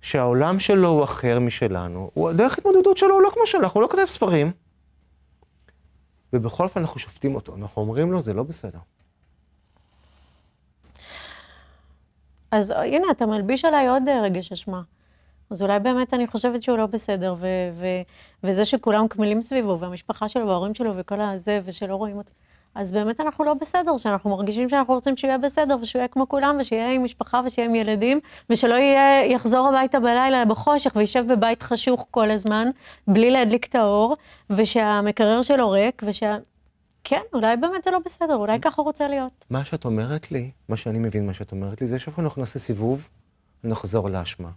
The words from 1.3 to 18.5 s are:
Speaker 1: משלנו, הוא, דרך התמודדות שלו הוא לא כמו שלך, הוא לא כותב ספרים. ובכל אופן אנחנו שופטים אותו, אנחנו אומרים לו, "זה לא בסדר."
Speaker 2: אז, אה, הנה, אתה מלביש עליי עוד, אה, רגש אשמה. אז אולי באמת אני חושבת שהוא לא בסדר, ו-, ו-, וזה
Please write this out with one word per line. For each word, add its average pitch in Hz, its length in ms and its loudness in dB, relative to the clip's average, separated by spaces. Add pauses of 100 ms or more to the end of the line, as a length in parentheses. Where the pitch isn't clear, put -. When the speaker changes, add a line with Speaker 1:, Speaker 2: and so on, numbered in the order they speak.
Speaker 1:
משלנו, 95 720 -4
הוא, 165 180 0
דרך 226 260 2
התמודדות 381 400 4
שלו 392 160 4
הוא 392 80 6
לא 370 120 6
כמו 453 140 2
שלך, 226 240 2
הוא 208 100 2
לא 247 60 4
כותב 381 180 2
ספרים. 170 460 0 (1800)
ובכל 117 280 -2
אופן 190 160 -4
אנחנו 160 200 -6
שופטים - 360 -6
אותו, 107 200 -12
אנחנו 104 260 -8
אומרים 123 300 -2
לו, 180 100 -2
"זה 110 120 -6
לא 107 100 -4
בסדר." 123 360 -12 (3750)
Speaker 2:
אז, 214 200 0
אה, - 120 -2
הנה, 320 280 0
אתה 240 140 0
מלביש 214 400 -2
עליי 294 220 4
עוד, 262 220 0
אה, 262 120 2
רגש 185 300 -4
אשמה. 185 300 -10 (680)
אז 185 120 -8
אולי 202 180 0
באמת 247 340 -2
אני 240 140 -2
חושבת 240 360 -4
שהוא 247 140 0
לא 220 80 0
בסדר, 190 540 -4
ו-, 185 340 -4
ו-, 180 280 -6 (420)
וזה 190 220 0